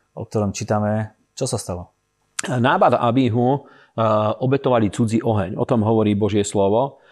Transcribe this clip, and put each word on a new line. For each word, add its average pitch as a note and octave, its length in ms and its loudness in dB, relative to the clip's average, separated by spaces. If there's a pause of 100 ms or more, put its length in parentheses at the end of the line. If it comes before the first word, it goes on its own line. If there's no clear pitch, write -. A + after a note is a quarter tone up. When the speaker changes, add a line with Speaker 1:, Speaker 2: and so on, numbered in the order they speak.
(120)
Speaker 1:
o - 160 -12
ktorom G#2 240 -2
čítame. G#2+ 640 -4 (160)
Čo C3 160 -6
sa A#2+ 80 -4
stalo? F2 320 -10 (560)
Speaker 2:
Nábad C3+ 560 2
a A#2+ 80 0
Abihu, B2 560 0
eh, - 380 -8 (420)
obetovali B2+ 480 2
cudzí A2+ 320 0
oheň. G#2 320 -2
O B2 80 -2
tom A#2+ 240 0
hovorí A2 240 2
Božie G2+ 320 0
slovo. G#2+ 560 0 (120)